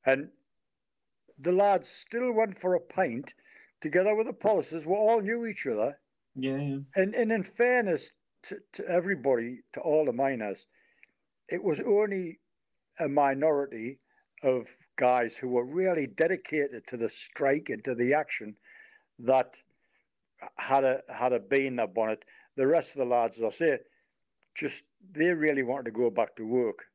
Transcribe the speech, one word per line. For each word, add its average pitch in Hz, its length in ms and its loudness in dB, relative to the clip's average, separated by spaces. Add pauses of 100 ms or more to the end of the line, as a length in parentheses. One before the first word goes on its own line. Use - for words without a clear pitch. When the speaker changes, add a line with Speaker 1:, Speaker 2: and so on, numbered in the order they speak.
Speaker 1:
And 135 240 2 (1080)
the 165 140 -2
lads 196 360 4
still 240 440 -4
went 214 260 0
for 185 160 0
a 170 60 2
pint 143 520 -4 (480)
together 185 340 2
with 220 120 0
the 214 80 -8
Polisers. 165 500 0
We 165 100 0
all 214 280 4
knew 233 240 -2
each - 200 -8
other. 117 320 0 (380)
Speaker 2:
Yeah, 135 220 -2
yeah. 139 200 -4 (180)
Speaker 1:
And, 196 180 0
and 226 180 0
in 214 100 0
fairness 233 720 0 (300)
to, - 160 -16 (160)
to - 120 -10
everybody, 135 760 0 (120)
to 127 80 -10
all 156 240 2
the 127 80 0
miners, 117 540 -4 (840)
it 180 140 -6
was 175 180 -2
only 202 580 -2 (600)
a 156 100 -2
minority 139 920 0 (440)
of 127 260 2 (280)
guys 123 400 2
who 127 120 -6
were 123 160 2
really 160 420 0
dedicated 143 840 -2
to 127 100 -8
the 113 100 -2
strike - 640 -2
and 107 140 -6
to 131 100 -4
the 123 200 2
action 110 400 -4 (680)
that 127 380 2 (1000)
had 135 280 0
a, 131 240 2
had 123 240 -2
a 117 80 0
bee 135 260 0
in 123 100 -4
their 113 100 0
bonnet. 110 360 -2 (340)
The 135 100 2
rest 160 260 2
of 139 60 -12
the 131 80 0
lads, 117 320 0
as 113 60 -2
I 107 60 0
say, 151 280 0 (760)
just, - 280 -8 (300)
they 170 200 2
really 151 300 0
wanted 123 240 -4
to 117 40 -6
go 117 200 0
back 110 260 -2
to 110 100 -8
work 117 380 -2 (100)